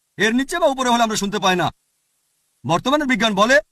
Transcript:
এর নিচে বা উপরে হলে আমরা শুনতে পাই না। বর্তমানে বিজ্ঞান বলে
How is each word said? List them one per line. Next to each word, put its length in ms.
এর 180
নিচে 240
বা 80
উপরে 220
হলে 140
আমরা 120
শুনতে 240
পাই 160
না। 160
বর্তমানে 380
বিজ্ঞান 300
বলে 260